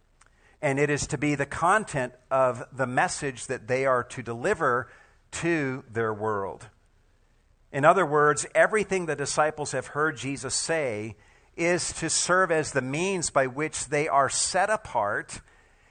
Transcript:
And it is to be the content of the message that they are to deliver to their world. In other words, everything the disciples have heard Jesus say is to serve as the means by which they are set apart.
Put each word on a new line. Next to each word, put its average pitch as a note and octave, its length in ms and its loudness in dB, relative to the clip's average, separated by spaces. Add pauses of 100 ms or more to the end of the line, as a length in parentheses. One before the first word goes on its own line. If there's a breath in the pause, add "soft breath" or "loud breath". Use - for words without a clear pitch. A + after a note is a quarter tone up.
(600 soft breath)
And C#3 180 0
it D3 120 4
is C#3 160 0
to D#3 100 -4
be D3 180 0
the C#3 120 -2
content E3 680 0 (160)
of C3 400 2
the B2+ 160 -2
message C3+ 600 -2
that A#2 220 -6
they C3 180 0
are B2 180 2
to - 180 -10
deliver B2+ 680 0 (400 loud breath)
to C#3+ 560 -2
their A2 240 -2
world. G2+ 560 -4 (1040)
In C#3 140 2
other F3 180 8
words, D3 400 4 (100)
everything F#3+ 520 2
the D3 100 -2
disciples D3+ 560 -2
have C3 160 -6
heard D3+ 300 -2
Jesus B2+ 360 -6
say A#2 600 -4 (400 soft breath)
is E3+ 380 0
to D#3+ 160 -4
serve F3+ 400 2
as D#3 220 0
the C3+ 100 2
means E3 480 -2
by C3+ 160 4
which C#3+ 400 -6
they D3 220 0
are C3+ 200 4
set F#3+ 400 0
apart. B2 720 -4 (500 soft breath)